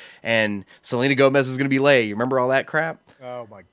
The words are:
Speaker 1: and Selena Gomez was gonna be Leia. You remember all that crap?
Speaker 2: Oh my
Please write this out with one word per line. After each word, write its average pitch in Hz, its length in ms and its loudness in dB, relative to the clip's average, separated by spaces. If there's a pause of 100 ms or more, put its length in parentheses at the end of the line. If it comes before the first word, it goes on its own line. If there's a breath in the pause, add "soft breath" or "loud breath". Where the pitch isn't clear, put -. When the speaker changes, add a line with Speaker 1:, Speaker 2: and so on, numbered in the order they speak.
(220 loud breath)
Speaker 1:
and 107 440 -2 (160 loud breath)
Selena 131 340 -2
Gomez 135 320 4
was 131 100 -8
gonna 139 120 -2
be 135 100 0
Leia. 135 260 4
You 104 80 -6
remember 127 260 -2
all 123 100 0
that 131 180 0
crap? 160 320 -6 (240)
Speaker 2:
Oh 123 260 -14
my 101 120 -20 (120)